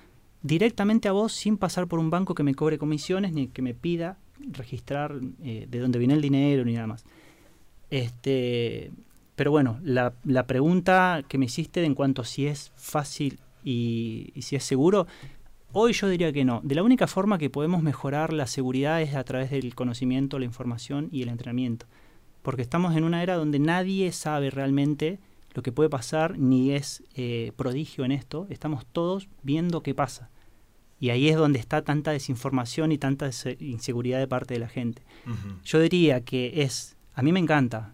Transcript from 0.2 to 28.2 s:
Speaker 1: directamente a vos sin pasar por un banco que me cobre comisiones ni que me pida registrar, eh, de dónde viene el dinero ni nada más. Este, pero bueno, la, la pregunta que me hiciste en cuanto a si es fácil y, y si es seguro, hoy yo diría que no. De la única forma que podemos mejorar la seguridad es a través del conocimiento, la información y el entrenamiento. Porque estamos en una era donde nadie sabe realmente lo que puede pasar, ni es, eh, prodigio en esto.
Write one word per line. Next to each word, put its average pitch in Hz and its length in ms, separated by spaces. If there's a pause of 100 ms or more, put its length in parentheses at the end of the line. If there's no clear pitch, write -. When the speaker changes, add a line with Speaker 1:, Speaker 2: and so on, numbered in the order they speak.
Speaker 1:
directamente 208 680
a 196 40
vos 208 220
sin 208 240
pasar 180 300
por 170 120
un 160 100
banco 175 240
que 156 100
me 139 120
cobre 151 240
comisiones 165 540
ni 139 140
que - 140
me 123 140
pida 170 420 (220)
registrar, 143 800 (240)
eh, 110 260
de 120 100
dónde 123 200
viene 127 160
el 151 60
dinero 139 440
ni 117 80
nada 113 140
más. 110 180 (840)
Este, 123 1000 (440)
pero 143 160
bueno, 131 320
la, 123 300 (100)
la 127 240
pregunta 175 800
que 139 100
me 135 80
hiciste 160 380
en 147 100
cuanto 135 300
a - 20
si 139 220
es 143 280
fácil 143 640 (240)
y, 117 720
y 120 100
si - 120
es 131 80
seguro, 170 440 (640)
hoy 220 220
yo 196 140
diría 175 240
que 139 140
no. 117 180
De 139 120
la 170 80
única 240 240
forma 196 300
que 147 120
podemos 160 340
mejorar 147 500
la 143 140
seguridad 135 540
es 147 140
a 131 80
través 131 280
del 127 240
conocimiento, 131 640
la 127 60
información 123 640
y 131 120
el 120 60
entrenamiento. 120 560 (560)
Porque 127 200
estamos 165 340
en 156 80
una 170 180
era 180 140
donde 151 240
nadie 185 520
sabe 147 380
realmente 143 720 (340)
lo 123 80
que 123 100
puede 151 180
pasar, 156 500
ni 131 320
es, 143 320 (120)
eh, 120 400
prodigio 127 500
en 127 60
esto. 147 380